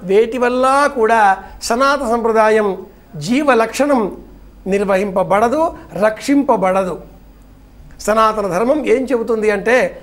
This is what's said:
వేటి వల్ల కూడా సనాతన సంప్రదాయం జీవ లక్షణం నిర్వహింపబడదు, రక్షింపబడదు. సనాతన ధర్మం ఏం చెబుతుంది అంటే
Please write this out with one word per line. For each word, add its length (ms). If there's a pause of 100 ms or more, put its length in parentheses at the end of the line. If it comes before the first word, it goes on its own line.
వేటి 360
వల్ల 560
కూడా 440 (240)
సనాతన 480
సంప్రదాయం 760 (300)
జీవ 380
లక్షణం 600 (500)
నిర్వహింపబడదు, 1080 (260)
రక్షింపబడదు. 1000 (1000)
సనాతన 460
ధర్మం 400
ఏం 180
చెబుతుంది 460
అంటే 520